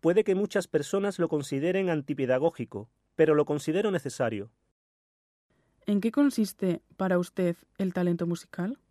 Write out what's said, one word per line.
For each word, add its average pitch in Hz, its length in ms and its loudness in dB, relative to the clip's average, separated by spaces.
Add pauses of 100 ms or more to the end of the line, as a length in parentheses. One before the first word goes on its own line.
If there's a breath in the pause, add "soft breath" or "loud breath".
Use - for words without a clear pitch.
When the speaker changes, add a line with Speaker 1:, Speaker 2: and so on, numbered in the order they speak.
Speaker 1:
Puede 180 240 4
que 196 100 2
muchas 196 320 -2
personas 196 540 -2
lo 165 80 2
consideren 160 600 -2
antipedagógico, 135 1000 -2 (240)
pero 156 220 6
lo 147 80 4
considero 160 480 -2
necesario. 113 580 -4 (1400)
Speaker 2:
¿En 202 140 0
qué 226 100 0
consiste 220 720 0 (160)
para 185 220 0
usted 175 380 -2 (220)
el 190 140 -2
talento 175 340 0
musical? 180 520 -6 (120)